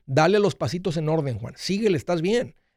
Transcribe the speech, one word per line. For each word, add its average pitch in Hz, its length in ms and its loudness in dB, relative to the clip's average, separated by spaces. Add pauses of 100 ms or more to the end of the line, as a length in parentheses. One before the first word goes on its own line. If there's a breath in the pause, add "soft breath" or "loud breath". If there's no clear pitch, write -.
Dale 156 340 4
los 202 160 2
pasitos 165 400 -4
en 156 120 -2
orden, 143 300 -2
Juan. 120 180 -12
Síguele, 202 400 0
estás 170 240 -2
bien. 185 360 -2 (200)